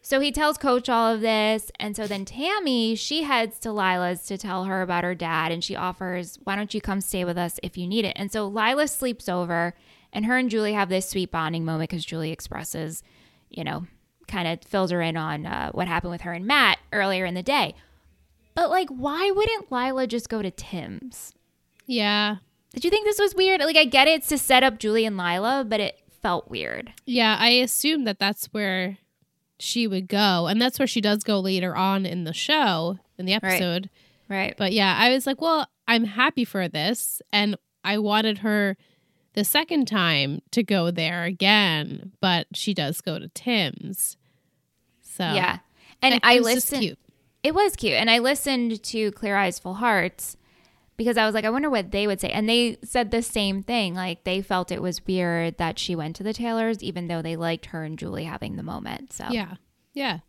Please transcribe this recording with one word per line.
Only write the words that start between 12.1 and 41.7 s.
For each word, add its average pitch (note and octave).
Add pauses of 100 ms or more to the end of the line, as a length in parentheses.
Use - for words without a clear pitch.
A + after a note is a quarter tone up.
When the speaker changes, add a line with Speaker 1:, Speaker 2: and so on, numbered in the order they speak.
Speaker 1:
expresses, D#3+ (480)
you -
know, D3+ (400)
kind F3+
of E3+
fills F#3
her F3
in E3
on, D#3
uh, D2
what F3+
happened F3
with E3+
her F3
and F3
Matt B3 (120)
earlier F#3+
in F3
the F3+
day. C4+ (800)
But, E4+
like, F4
why D4
wouldn't G#4
Lila C4
just A#3
go A3+
to F#3
Tim's? - (520)
Speaker 2:
Yeah. G#3 (360)
Speaker 1:
Did B3
you E4+
think G#4
this G#4
was G4+
weird? F#4+
Like, D#4
I D#4
get C4+
it, D#4+
it's -
to D4+
set B3+
up B3+
Julie A3
and G#3
Lila, G3+
but G#3+
it - (200)
felt F3
weird. C2+ (120)
Speaker 2:
Yeah, A#3
I A3+
assumed B3+
that G3+
that's G3+
where F#3+ (600)
she A#3
would F#3
go. G3
And G#3
that's B3+
where C4+
she A3+
does G#3
go G3+
later F#3
on F#3+
in F3
the D#3
show, F#3+ (180)
in F#3
the F#3
Speaker 1:
Right. G#3+
Speaker 2:
episode. F#3 (380)
Speaker 1:
Right. G3
Speaker 2:
But F#3+
yeah, G3
I A#3+
was C4
like, C4+
"Well, D#4+ (200)
I'm A#3
happy B3
for F#3
this." E3 (100)
And G#3 (280)
I G3+
wanted G#3+
her G#3 (580)
the G#3
second D4+
time D#3 (100)
to A#3+
go F3
there E3+
again, F#3+ (100)